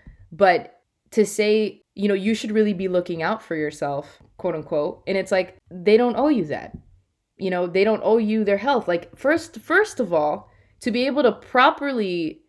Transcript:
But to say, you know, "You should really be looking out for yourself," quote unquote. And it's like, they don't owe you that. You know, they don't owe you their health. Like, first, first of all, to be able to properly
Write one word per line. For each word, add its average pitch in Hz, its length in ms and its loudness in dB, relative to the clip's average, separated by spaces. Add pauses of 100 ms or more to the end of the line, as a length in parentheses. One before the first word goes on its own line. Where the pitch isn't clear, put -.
(300)
But 175 460 2 (420)
to 214 80 4
say, 214 580 -2 (120)
you 202 140 -2
know, 202 60 0
"You 196 200 0
should 214 180 -6
really 214 220 2
be 190 140 -4
looking 180 340 -2
out 180 200 -4
for 165 140 -6
yourself," 147 680 -6 (140)
quote 175 180 -4
unquote. 156 520 -4
And 196 100 -2
it's 190 160 -4
like, 185 240 0 (140)
they 185 260 4
don't 240 220 2
owe 277 100 2
you 240 160 0
that. 139 320 -10 (640)
You 190 120 -4
know, 180 160 -2
they 190 180 2
don't 214 200 0
owe 220 140 4
you 214 260 0
their 196 140 2
health. 240 280 0
Like, - 300 -4
first, 311 440 -2
first 403 380 0
of 196 140 -4
all, 156 380 -2 (300)
to 247 100 -4
be 240 160 0
able 277 160 0
to 226 100 4
properly 247 1160 0